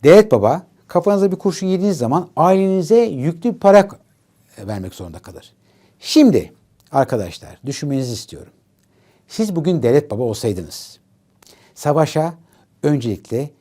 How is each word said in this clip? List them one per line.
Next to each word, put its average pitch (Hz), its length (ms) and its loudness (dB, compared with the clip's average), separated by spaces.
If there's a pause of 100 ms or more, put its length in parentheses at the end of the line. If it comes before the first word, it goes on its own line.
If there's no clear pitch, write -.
devlet 196 280 8
baba 123 320 0 (240)
kafanıza 196 440 0
bir 190 40 -4
kurşun 190 320 -4
yediğiniz 185 300 -2
zaman 131 380 -2
ailenize 190 640 2
yüklü 170 540 -4
bir - 60 -12
para 196 280 6 (680)
vermek 98 360 -10
zorunda 85 260 -16
kalır. - 340 -20 (460)
Şimdi 208 540 2 (380)
arkadaşlar 120 760 -4
düşünmenizi 135 480 -6
istiyorum. - 400 -16 (720)
Siz 208 280 -6
bugün 165 280 -2
devlet 143 280 2
baba 113 120 -6
olsaydınız, 101 760 -8 (760)
savaşa 156 580 -2 (500)
öncelikle 131 680 -4 (120)